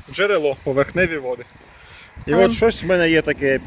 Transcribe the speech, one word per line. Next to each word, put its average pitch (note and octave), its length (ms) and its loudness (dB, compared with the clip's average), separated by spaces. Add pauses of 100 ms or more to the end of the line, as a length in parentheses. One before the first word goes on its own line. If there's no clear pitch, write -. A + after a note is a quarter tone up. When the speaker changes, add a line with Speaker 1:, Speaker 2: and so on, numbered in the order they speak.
(120)
Speaker 1:
джерело, E3 520 0
поверхневі D#3 540 0
води. B2+ 260 -8 (800)
І C#3+ 60 -2
Speaker 2:
Але F#3 140 6
Speaker 1:
от A#3 60 2
щось A3 300 0
в D3+ 40 -6
мене F3 240 2
є D#3+ 120 2
таке, C#3 440 0